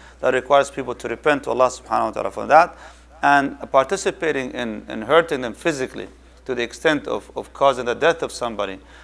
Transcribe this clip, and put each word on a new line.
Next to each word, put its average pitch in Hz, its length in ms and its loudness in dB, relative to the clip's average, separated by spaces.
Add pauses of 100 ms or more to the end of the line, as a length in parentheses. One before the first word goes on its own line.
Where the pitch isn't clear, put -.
(200)
that 131 140 0
requires 135 380 2
people 123 240 -8
to 139 120 -10
repent 139 360 -2
to 131 80 -4
Allah 127 160 4
subhanahu 113 380 -4
wa 110 60 -4
ta'ala 104 200 -6
for 107 160 -8
that. 160 280 6 (460)
And 143 360 2 (140)
participating 139 800 0
in, 113 380 -8
in 117 140 -10
hurting 156 380 2
them 117 120 -6
physically 127 540 -6 (380)
to 127 100 -4
the 123 80 -2
extent 147 440 -2
of, 117 280 -6
of - 180 -10
causing 131 320 2
the 120 80 -2
death 160 300 0
of - 80 -6
somebody 101 480 -6 (240)